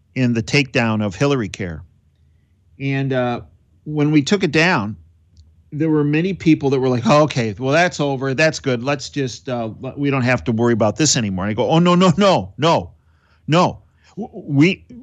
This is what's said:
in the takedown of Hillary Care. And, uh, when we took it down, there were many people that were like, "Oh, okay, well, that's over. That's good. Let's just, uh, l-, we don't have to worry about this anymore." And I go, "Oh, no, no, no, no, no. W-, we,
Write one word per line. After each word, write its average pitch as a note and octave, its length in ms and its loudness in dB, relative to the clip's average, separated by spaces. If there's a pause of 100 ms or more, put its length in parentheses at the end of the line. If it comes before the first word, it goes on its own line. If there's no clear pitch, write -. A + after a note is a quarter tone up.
(160)
in B2 180 0
the A2+ 80 0
takedown A#2 640 0
of G2+ 80 -4
Hillary C#3 360 -2
Care. E2+ 340 -10 (960)
And, C3+ 340 -4
uh, B2 280 -2 (420)
when D3+ 260 0
we D3+ 140 4
took G3+ 200 0
it D3+ 80 -2
down, D#3 460 0 (720)
there D3+ 180 -2
were D3+ 160 2
many D#3+ 280 0
people D3+ 360 2
that C3+ 100 0
were C3 80 0
like, B2 180 0
"Oh, D3 180 6
okay, A#2 360 -2
well, C3 140 -2
that's E3+ 260 0
over. C3+ 340 -2
That's D#3+ 280 0
good. B2 220 -2
Let's C#3+ 260 -4
just, C3+ 400 -8
uh, A#2 200 -6 (140)
l-, B2+ 140 -10
we C#3+ 120 -2
don't C3+ 120 0
have B2 240 0
to B2 80 0
worry A#2 180 2
about G#2+ 240 2
this D3 220 0
anymore." G2 260 -2
And G#2+ 80 -4
I - 20 -6
go, G#2+ 160 -2
"Oh, D#3+ 100 4
no, F3 140 4
no, F3+ 240 4
no, E3 400 2
no, C3+ 340 0 (560)
no. D#3 360 0 (320)
W-, G#3 300 -16
we, D#3 400 2 (180)